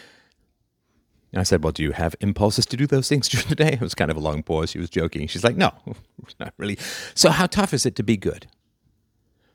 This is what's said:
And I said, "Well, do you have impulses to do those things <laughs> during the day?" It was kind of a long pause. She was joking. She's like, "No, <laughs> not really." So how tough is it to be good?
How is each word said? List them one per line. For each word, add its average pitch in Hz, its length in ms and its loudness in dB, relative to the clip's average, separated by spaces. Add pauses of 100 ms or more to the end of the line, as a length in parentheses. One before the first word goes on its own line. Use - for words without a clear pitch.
(1400)
And 92 60 0
I - 0 -
said, 85 200 4
"Well, 78 120 0
do - 80 -4
you 73 100 -2
have 82 300 -2
impulses 104 420 2
to - 140 -6
do 143 80 2
those 135 240 0
things 143 180 2
<laughs> - 40 -2
during 120 160 -2
the - 60 2
day?" 151 200 2
It 117 80 -4
was 104 120 -6
kind 78 160 0
of 80 60 0
a 78 40 -6
long 76 220 -2
pause. 80 280 -2
She - 80 -8
was 85 100 -6
joking. 82 400 -2
She's 87 160 -6
like, 117 100 4
"No, - 160 2 (360)
<laughs> - 340 -20
not - 160 -10
really." 101 220 -6 (360)
So - 140 6
how 175 180 4
tough 196 280 0
is 131 100 0
it - 120 2
to 117 60 -4
be 107 140 4
good? 82 300 -4 (1080)